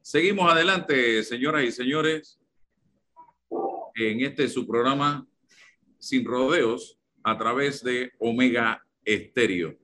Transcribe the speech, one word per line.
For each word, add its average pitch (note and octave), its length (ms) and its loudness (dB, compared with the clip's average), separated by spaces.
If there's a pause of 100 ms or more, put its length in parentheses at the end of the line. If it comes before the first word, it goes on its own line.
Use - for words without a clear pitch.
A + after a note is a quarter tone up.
Seguimos F3+ 500 2
adelante, D#3+ 720 2
señoras C3 420 -2
y A#2 80 -2
señores, D#3 680 -2 (1500)
en A2+ 280 -2
este C#3 260 -2
su A#2+ 180 -6
programa C#3 600 0 (720)
Sin B2+ 260 -2
Rodeos C3 760 0 (260)
a A2 120 0
través B2+ 480 -2
de B2 340 -4
Omega A#2 640 2 (220)
Estéreo. G2+ 800 0